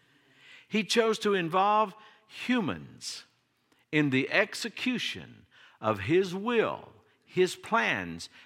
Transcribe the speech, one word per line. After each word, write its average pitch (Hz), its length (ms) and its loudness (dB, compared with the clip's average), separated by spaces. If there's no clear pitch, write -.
He 214 160 0
chose 220 360 2
to 202 160 2
involve 190 600 2
humans - 960 -4
in 151 160 2
the 131 200 2
execution 170 1080 -4
of 110 200 -2
his 170 340 2
will, 196 540 -2
his 185 320 0
plans, 113 720 -2